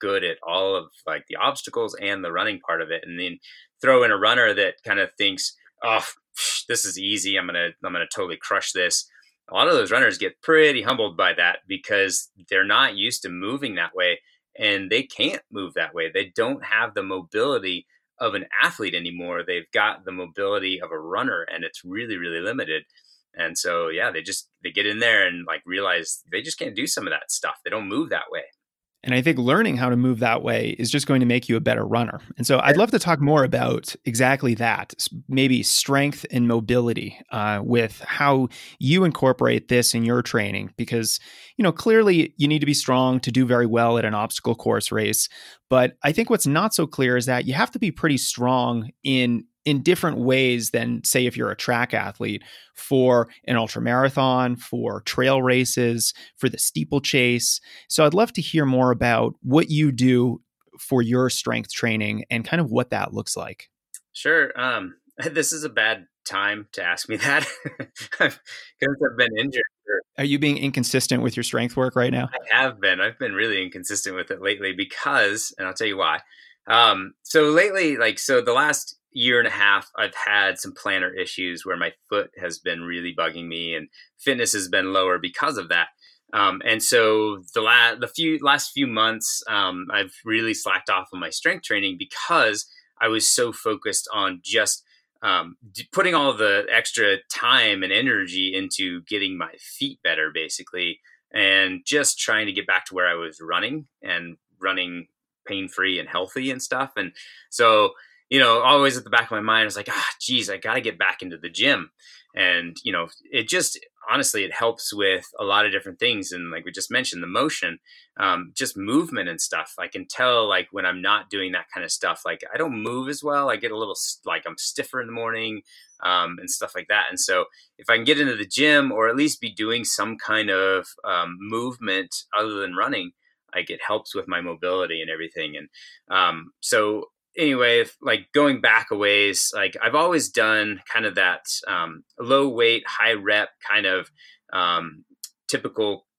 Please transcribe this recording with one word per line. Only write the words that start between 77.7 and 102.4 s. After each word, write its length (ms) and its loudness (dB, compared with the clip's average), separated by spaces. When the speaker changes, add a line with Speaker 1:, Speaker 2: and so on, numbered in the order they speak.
Speaker 1:
like, 220 0
so 220 2
the 120 2
last 420 0
year 280 2
and 100 4
a 20 -4
half, 460 2
I've 180 -2
had 440 0
some 160 -10
plantar 440 -4
issues 460 -6
where 140 -4
my 140 -4
foot 280 -2
has 200 -8
been 240 -6
really 360 -8
bugging 300 -4
me 260 -8
and 140 -8
fitness 340 0
has 160 -4
been 240 0
lower 260 2
because 380 -4
of 140 -8
that. 180 0
Um, 280 2
and 200 0
so 600 2
the 80 0
la-, 320 4
the 120 -6
few, 360 -2
last 300 0
few 140 -2
months, 640 -2
um, 420 -2
I've 220 -2
really 260 0
slacked 380 -2
off 240 -2
on 60 -10
my 100 -8
strength 340 -4
training 340 -2
because 720 -2
I 80 2
was 180 0
so 240 2
focused 640 -4
on 320 -2
just, 400 0
um, 340 0
d-, 180 -14
putting 240 2
all 200 2
the 360 2
extra 460 -2
time 500 2
and 100 -2
energy 640 -2
into 540 -6
getting 300 -4
my 200 -10
feet 460 -12
better, 280 -2
basically, 680 -6
and 540 2
just 320 0
trying 280 0